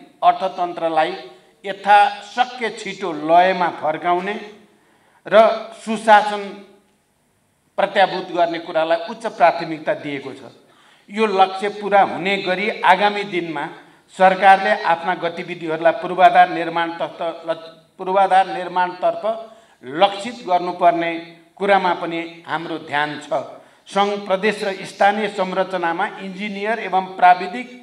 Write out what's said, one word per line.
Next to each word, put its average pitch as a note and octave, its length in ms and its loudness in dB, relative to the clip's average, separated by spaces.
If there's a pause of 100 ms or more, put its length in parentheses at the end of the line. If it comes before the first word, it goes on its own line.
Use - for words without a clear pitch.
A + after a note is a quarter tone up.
(220)
अर्थतन्त्रलाई F3 920 0 (520)
यथाशक्य G#3 1040 0
छिटो F#3+ 420 -8
लयमा F3 560 4 (100)
फर्काउने F3 560 -2 (920)
र D3 80 0 (440)
सुशासन G#3 640 2 (1400)
प्रत्याभूत F#3+ 560 0
गर्ने E3+ 240 0
कुरालाई E3 400 -2 (120)
उच्च A3+ 180 -10
प्राथमिकता E3+ 680 0
दिएको C#3 400 -10
छ। - 160 -20 (600)
यो G#3+ 200 -2
लक्ष्य F#3+ 380 0 (100)
पुरा G3+ 320 4
हुने F3+ 320 -4
गरी F#3 260 -2 (140)
आगामी G3+ 480 4
दिनमा E3 340 -4 (520)
सरकारले F#3+ 560 6 (120)
आफ्ना E3+ 380 0
गतिविधिहरूलाई E3 680 -2 (100)
पूर्वाधार F3+ 480 6
निर्माणतर्फ, E3 680 -4 (760)
पूर्वाधार F#3+ 540 2
निर्माणतर्फ F3+ 760 -2 (600)
लक्षित E3+ 580 -2
गर्नुपर्ने F3 720 0 (420)
कुरामा F#3 400 2
पनि E3 520 -8
हाम्रो D#3+ 360 -6
ध्यान D3 400 -4
छ। - 80 -16 (580)
सङ्घ, G3+ 400 -2
प्रदेश F#3+ 360 0
र G3 80 -4 (120)
स्थानीय G#3 460 0
संरचनामा F#3 760 -4 (140)
इन्जिनियर G3 600 -6
एवं F#3 240 -2 (120)
प्राविधिक F#3 520 4 (140)